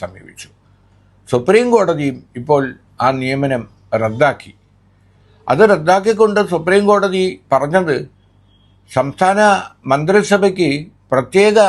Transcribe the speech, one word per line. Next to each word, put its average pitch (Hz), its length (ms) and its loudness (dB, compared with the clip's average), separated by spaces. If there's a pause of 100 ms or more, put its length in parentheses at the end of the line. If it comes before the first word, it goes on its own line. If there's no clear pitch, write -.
സമീപിച്ചു. 90 480 -18 (840)
സുപ്രീം 190 420 2
കോടതിയും 156 440 -2 (220)
ഇപ്പോൾ 139 240 0 (420)
ആ - 20 2 (140)
നിയമനം 135 420 -4 (400)
റദ്ദാക്കി. 120 480 -2 (1000)
അത് 156 200 2
റദ്ദാക്കിക്കൊണ്ട് 202 680 0 (100)
സുപ്രീം 180 380 0
കോടതി 196 340 0 (300)
പറഞ്ഞത് 147 420 0 (960)
സംസ്ഥാന 185 480 0 (520)
മന്ത്രിസഭയ്ക്ക് 185 800 0 (420)
പ്രത്യേക 196 460 2 (120)